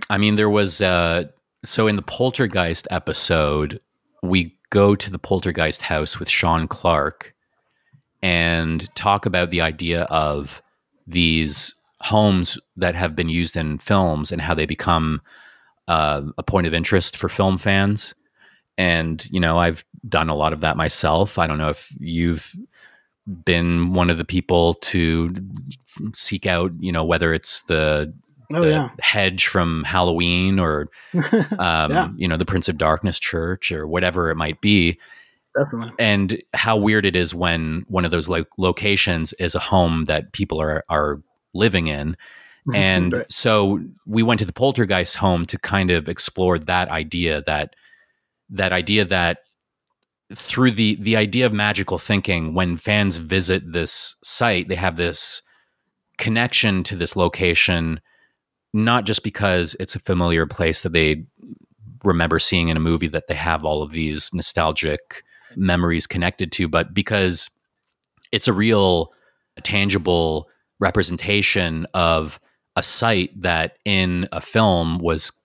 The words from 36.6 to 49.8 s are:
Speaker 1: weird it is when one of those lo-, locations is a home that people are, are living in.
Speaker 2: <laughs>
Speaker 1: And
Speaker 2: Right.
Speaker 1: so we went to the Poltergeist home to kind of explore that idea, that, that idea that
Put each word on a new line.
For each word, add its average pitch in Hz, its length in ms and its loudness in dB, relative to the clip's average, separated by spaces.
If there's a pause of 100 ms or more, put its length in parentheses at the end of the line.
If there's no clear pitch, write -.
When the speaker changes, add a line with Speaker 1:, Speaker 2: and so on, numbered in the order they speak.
Speaker 1:
weird 107 300 2
it 87 100 2
is 87 180 0
when 85 540 -2
one 92 160 0
of 82 80 0
those 82 160 0
lo-, 85 160 0 (120)
locations 92 840 0
is 90 160 -2
a - 20 0
home 82 460 2
that 78 280 -2
people 85 300 -4
are, 78 260 -2
are 76 320 0 (340)
living 92 340 2
in. 73 320 -4
Speaker 2:
<laughs> - 540 -10
Speaker 1:
And 92 380 2
Speaker 2:
Right. - 200 -4
Speaker 1:
so 104 480 2 (260)
we 110 180 2
went 113 160 2
to 107 40 -2
the 87 80 -8
Poltergeist 104 640 0
home 90 300 2
to - 120 -8
kind 95 320 0
of 82 180 0
explore 90 500 0
that 90 300 -2
idea, 80 580 -4
that, 76 280 -4 (760)
that 95 220 -2
idea 98 320 2
that 87 340 0 (960)